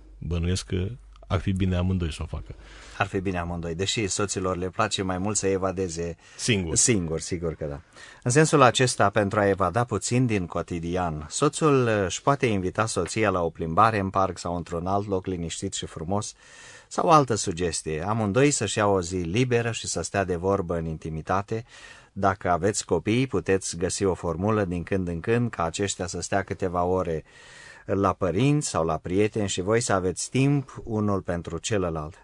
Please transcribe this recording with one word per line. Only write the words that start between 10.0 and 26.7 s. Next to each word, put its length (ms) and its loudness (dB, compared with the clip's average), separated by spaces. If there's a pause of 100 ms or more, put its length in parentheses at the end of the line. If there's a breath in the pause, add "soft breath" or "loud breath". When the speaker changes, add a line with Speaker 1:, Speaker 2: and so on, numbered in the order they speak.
Speaker 2:
din 200 0
cotidian, 840 -4
soțul 580 2
își 340 0
poate 240 2
invita 400 0
soția 440 0
la 120 2
o 80 0
plimbare 500 2
în 100 0
parc 280 0
sau 180 -4
într-un 300 -4
alt 220 0
loc 180 -2
liniștit 480 -6
și 120 -8
frumos, 480 -4 (540 loud breath)
sau 220 0
altă 260 6
sugestie. 720 -4
Amândoi 440 2
să-și 260 -2
iau 160 4
o 80 4
zi 140 -4
liberă 560 0
și 160 -8
să 140 -4
stea 220 -2
de 120 -2
vorbă 420 0
în 80 -4
intimitate. 800 -4 (460 loud breath)
Dacă 400 0
aveți 340 0
copii, 420 0
puteți 500 0
găsi 260 -2
o 100 2
formulă 520 0
din 180 -2
când 240 -2
în 120 -4
când 300 0
ca 140 -4
aceștia 440 -2
să 140 -8
stea 220 0
câteva 400 -2